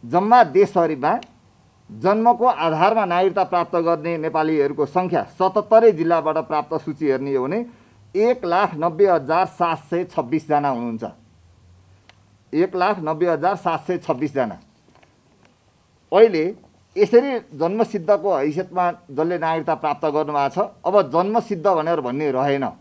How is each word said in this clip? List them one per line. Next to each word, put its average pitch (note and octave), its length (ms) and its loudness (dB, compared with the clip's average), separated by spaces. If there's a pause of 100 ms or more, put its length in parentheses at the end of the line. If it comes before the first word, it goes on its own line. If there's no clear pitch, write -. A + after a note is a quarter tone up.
जम्मा G3+ 400 4
देशभरिमा E3 760 0 (720)
जन्मको A3 540 2
आधारमा F3+ 580 2
नागरिकता F#3 400 0
प्राप्त F3 320 -2
गर्ने E3+ 420 -2
नेपालीहरूको D#3 680 0
सङ्ख्या E3+ 360 -2
सतहत्तरै G#3+ 680 4
जिल्लाबाट D#3+ 440 0
प्राप्त D#3 380 -4
सूची D3+ 320 -6
हेर्ने C3+ 300 -2
हो B2+ 80 0
भने G#3 220 -4 (500)
एक A#3+ 280 2
लाख F#3 300 0
नब्बे E3 360 2
हजार D#3+ 360 2
सात E3 320 -2
सय F3 260 -4
छब्बिस D3+ 440 -4
जना C#3+ 200 0
हुनुहुन्छ। A#2 360 -6 (1500)
एक F3+ 220 0
लाख F#3 240 0
नब्बे D#3+ 300 -2
हजार E3 260 0
सात D#3 300 -4
सय F3+ 120 -2
छब्बिस D3 360 -4
जना। A#2 240 -2 (1500)
अहिले F#3+ 420 4 (420)
यसरी A#3 640 2
जन्मसिद्धको G3 800 0
हैसियतमा F3 560 -2 (180)
जसले E3 280 -4
नागरिकता D#3+ 360 -2
प्राप्त D3 300 -6
गर्नुभएको D3 440 -2
छ, C#3 100 -6 (280)
अब F#3+ 240 2
जन्मसिद्ध F#3 560 -2
भनेर E3 340 0
भन्ने C#3 300 -4
रहेन। C#3 360 -2 (140)